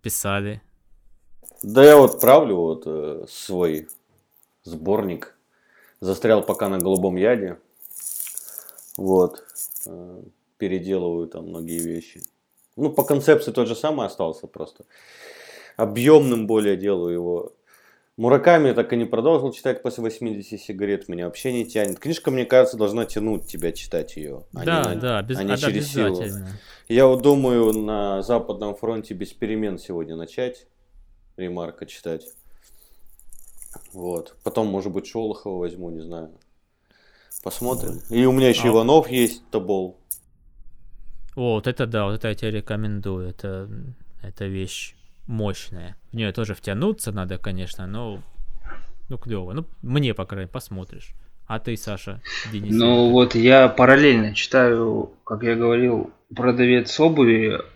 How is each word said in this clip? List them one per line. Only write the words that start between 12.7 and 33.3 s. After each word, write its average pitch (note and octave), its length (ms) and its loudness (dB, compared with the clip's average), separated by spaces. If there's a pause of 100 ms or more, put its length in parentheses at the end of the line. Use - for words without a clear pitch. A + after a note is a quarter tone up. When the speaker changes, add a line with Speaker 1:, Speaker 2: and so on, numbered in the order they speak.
Speaker 2:
Ну, C#3 140 -2
по C#3 140 0
концепции D3 480 2
тот A#2 160 0
же A2+ 80 -4
самый D3 300 -4
остался, E2 400 -6
просто - 380 -16 (920)
объёмным A#2+ 680 4
более G#2 300 2
делаю F#2 380 -2
его. F2 380 -6 (640)
Мураками C#3+ 520 6
я A#2+ 60 2
так A#2 180 0
и A#2+ 40 0
не A#2 100 -2
продолжил C3 460 0
читать - 300 -6
после A#2+ 220 -6
Восьмидесяти A2 580 -8
сигарет, G2+ 460 -6
меня F2 160 -8
вообще B2+ 280 -8
не A#2 140 -4
тянет. G2+ 320 -4
Книжка, D#3 320 -4
мне B2+ 140 -2
кажется, B2+ 320 4
должна G#2+ 300 -2
тянуть G#2+ 400 -4
тебя E2 260 -6
читать - 440 -8
её, D2 280 -14 (100)
а - 60 -10
не - 60 -6
Speaker 1:
Да, C#3+ 280 0
Speaker 2:
на-, - 60 -
Speaker 1:
да, A#2+ 180 -2
обяз-, B2+ 220 -6
Speaker 2:
а - 20 -4
не G2 120 -2
Speaker 1:
об-, B2+ 40 -4
Speaker 2:
через C3+ 300 -2
силу. G2+ 320 -2
Speaker 1:
обязательно. G2 400 -10 (280)
Speaker 2:
Я B2 200 6
вот C3 140 4
думаю, B2+ 500 4
на G#2 500 -2
Западном G#2 540 -2
фронте A2 380 -8
без F#2+ 180 -12
перемен G#2+ 460 -6
сегодня E2 360 -10
начать B2 520 -8 (680)
Ремарка E2+ 500 -10
читать. - 420 -12 (1600)